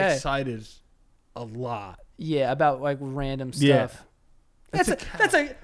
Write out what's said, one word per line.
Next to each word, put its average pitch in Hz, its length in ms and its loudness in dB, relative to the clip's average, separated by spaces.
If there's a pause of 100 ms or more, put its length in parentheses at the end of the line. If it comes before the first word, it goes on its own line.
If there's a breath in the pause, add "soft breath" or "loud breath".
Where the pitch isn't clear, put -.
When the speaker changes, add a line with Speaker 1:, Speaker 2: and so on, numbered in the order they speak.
Speaker 1:
"Okay." 165 100 2
Speaker 2:
excited 131 520 -4 (680)
a 123 100 -10
lot. 110 560 -10 (160)
Speaker 1:
Yeah, 143 340 0
about, 139 300 2
like, 143 180 -2
random 135 560 -6
Speaker 2:
Yeah. 139 320 6
Speaker 1:
stuff. - 180 -16 (680)
Speaker 2:
That's 392 180 2
Speaker 1:
"That's - 0 -
Speaker 2:
a - 40 4
Speaker 1:
a, - 160 -6
Speaker 2:
cow. - 80 -14
Speaker 1:
that's 427 160 4
a 294 300 2